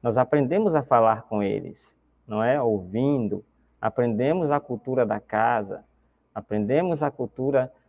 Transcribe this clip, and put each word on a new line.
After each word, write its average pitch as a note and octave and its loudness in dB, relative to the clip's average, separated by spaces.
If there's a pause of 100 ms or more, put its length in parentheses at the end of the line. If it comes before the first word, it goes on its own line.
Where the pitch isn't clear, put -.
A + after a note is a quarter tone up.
Nós A#2 0
aprendemos D3 2
a D3 2
falar A2+ 4
com G#2 -4
eles, - -6 (320)
não G#2+ -2
é? C3 2
Ouvindo, G#2+ 0 (340)
aprendemos B2+ 0
a C#3+ 0
cultura B2+ -2
da G#2 -4
casa, G#2+ -2 (480)
aprendemos C3+ -2
a C#3+ -2
cultura C3 -2 (180)